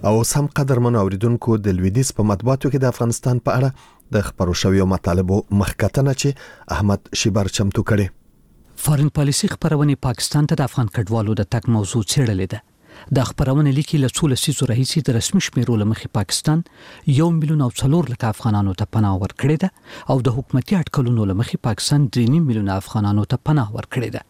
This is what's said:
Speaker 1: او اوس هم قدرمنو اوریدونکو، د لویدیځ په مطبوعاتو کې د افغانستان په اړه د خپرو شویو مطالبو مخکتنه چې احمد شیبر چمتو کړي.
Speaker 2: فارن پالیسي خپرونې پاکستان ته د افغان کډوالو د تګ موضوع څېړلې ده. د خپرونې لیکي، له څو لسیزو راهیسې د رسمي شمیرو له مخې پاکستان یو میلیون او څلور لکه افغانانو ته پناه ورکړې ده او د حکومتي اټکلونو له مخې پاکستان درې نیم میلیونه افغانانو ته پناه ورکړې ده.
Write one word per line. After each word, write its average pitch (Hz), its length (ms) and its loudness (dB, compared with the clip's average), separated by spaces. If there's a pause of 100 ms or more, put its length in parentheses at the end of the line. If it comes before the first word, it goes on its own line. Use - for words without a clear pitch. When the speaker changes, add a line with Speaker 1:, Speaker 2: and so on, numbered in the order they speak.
Speaker 1:
او 107 100 4
اوس 117 200 0
هم 147 100 0 (100)
قدرمنو 120 420 2
اوریدونکو، 110 640 0
د 101 140 0
لویدیځ 95 400 0
په 110 120 2
مطبوعاتو 120 400 0
کې 131 140 0
د - 100 2
افغانستان 120 540 0
په 104 100 0
اړه 135 120 2 (460)
د 104 120 2
خپرو 87 340 -2
شویو 95 300 4
مطالبو 92 460 0 (240)
مخکتنه 135 600 0
چې 143 80 2 (480)
احمد 101 320 0 (120)
شیبر 101 360 0
چمتو 101 320 0
کړي. 101 180 2 (760)
Speaker 2:
فارن 147 240 2 (100)
پالیسي 143 340 0
خپرونې 147 540 0
پاکستان 147 440 0
ته 156 100 0
د 127 100 0
افغان 120 260 -2
کډوالو 107 440 0
د 98 140 -2
تګ 117 220 0
موضوع 107 260 -2
څېړلې 104 500 0
ده. 107 80 -12 (560)
د 123 140 0
خپرونې 143 480 2
لیکي، 156 240 -2
له 123 100 2
څو 151 220 0
لسیزو 135 340 -2
راهیسې 127 400 0
د 117 80 2
رسمي - 300 0
شمیرو 117 340 0
له 104 80 0
مخې - 300 -4
پاکستان 156 440 0 (540)
یو 165 180 4
میلیون 151 320 2
او - 20 2 (120)
څلور 139 320 2
لکه 117 220 -2
افغانانو 104 440 0
ته - 160 -4
پناه 98 240 2
ورکړې 139 460 0
ده 185 40 0 (440)
او 135 40 2 (120)
د 120 100 -4
حکومتي 143 400 -2
اټکلونو 120 520 0
له 92 100 -2
مخې - 280 -4
پاکستان 143 380 0
درې 120 300 2
نیم 165 120 0
میلیونه 98 360 -2
افغانانو 104 480 0
ته - 160 -4
پناه 139 260 0
ورکړې 110 420 -6
ده. - 120 -10